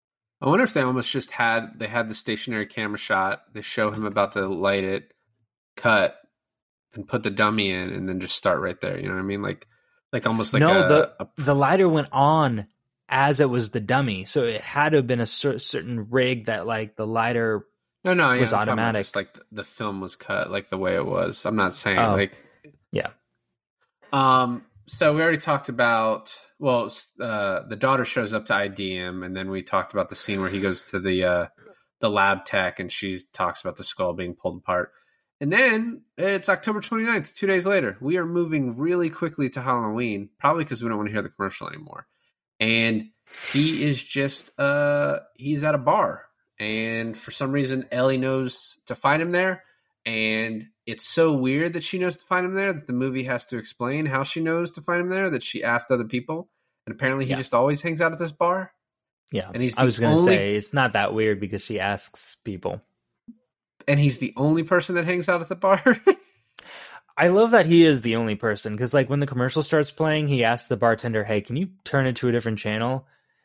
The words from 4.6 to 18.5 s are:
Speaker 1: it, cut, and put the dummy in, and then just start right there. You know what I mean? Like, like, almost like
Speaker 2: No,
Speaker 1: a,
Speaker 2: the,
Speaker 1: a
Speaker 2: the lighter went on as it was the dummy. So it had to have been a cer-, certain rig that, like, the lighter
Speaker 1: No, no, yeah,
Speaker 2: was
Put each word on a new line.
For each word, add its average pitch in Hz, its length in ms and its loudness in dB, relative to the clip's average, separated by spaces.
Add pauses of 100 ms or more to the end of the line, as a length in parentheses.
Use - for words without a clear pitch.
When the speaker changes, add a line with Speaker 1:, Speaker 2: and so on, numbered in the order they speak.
Speaker 1:
it, 95 300 -6 (640)
cut, 107 420 2 (760)
and 101 140 -14
put 117 140 -2
the 107 80 -2
dummy 104 400 2
in, 92 220 -4
and 95 180 -6
then 92 100 -4
just 92 160 -6
start 87 240 2
right 90 220 -4
there. 90 180 -6
You 95 80 -6
know 95 60 -4
what 95 80 -4
I - 20 -4
mean? 101 200 -4
Like, 101 240 -8 (440)
like, 117 140 -4
almost 113 280 -2
like - 80 4
Speaker 2:
No, 185 220 6
Speaker 1:
a, - 40 2
Speaker 2:
the, 151 320 4
Speaker 1:
a - 80 -8 (100)
Speaker 2:
the 143 160 2
lighter 160 340 4
went 151 240 2
on 135 560 2 (400)
as 139 320 2
it 139 100 6
was 120 200 -2
the 117 100 -4
dummy. 107 460 0
So 131 200 0
it 110 160 -2
had 147 280 0
to 151 80 4
have 123 100 2
been 120 140 0
a 113 60 -2
cer-, 127 320 -2
certain 110 500 -6
rig 123 380 0
that, 101 180 -2
like, 110 320 -6
the 107 100 -4
lighter 113 580 0 (380)
Speaker 1:
No, 185 100 2
no, 151 200 6
yeah, 123 60 2
Speaker 2:
was 117 120 4